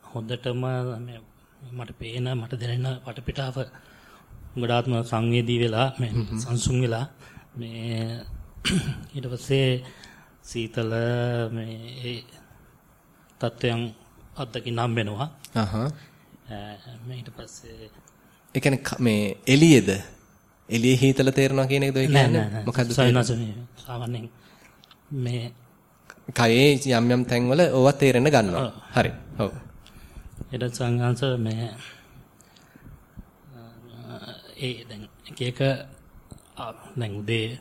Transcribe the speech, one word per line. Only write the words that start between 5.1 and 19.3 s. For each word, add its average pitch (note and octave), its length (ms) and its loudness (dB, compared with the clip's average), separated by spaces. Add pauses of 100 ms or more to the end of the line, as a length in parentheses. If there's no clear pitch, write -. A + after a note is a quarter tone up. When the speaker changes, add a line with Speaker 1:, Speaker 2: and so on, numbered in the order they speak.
Speaker 1:
වෙලා, A#2 340 2
මේ A#2+ 160 -4
Speaker 2:
හ්ම් A2+ 120 -2
හ්ම්. A2 160 -6
Speaker 1:
සංසුන් B2 420 0
වෙලා, A#2 260 0 (460)
මේ A2+ 440 -8 (680)
<clears throat> - 520 -4
ඊට C3 120 -8
පස්සේ C3 420 0 (720)
සීතල A2+ 520 -4 (560)
මේ A2+ 280 -10 (260)
ඒ A#2+ 160 -8 (1200)
තත්ත්වයන් A#2 440 -2 (540)
අත්දකින්න A#2+ 440 -8
හම්බ A#2 180 0
වෙනවා. G#2+ 320 -4 (240)
Speaker 2:
අහහ. G#2+ 220 -2
Speaker 1:
අ, A2+ 120 -2 (1120)
මේ B2 160 -14
ඊට A#2 140 -14
පස්සේ A2+ 600 -20 (640)
Speaker 2:
ඒ C3+ 60 0
කියන්නේ C3+ 240 0
ක-, - 140 -6
මේ A2 240 4 (220)